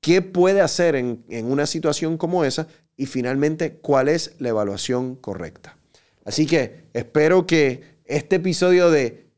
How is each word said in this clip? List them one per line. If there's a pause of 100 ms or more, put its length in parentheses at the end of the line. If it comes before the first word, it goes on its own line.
qué
puede
hacer
en,
en
una
situación
como
esa (300)
y
finalmente
cuál
es
la
evaluación
correcta. (460)
Así
que
espero
que
este
episodio
de (100)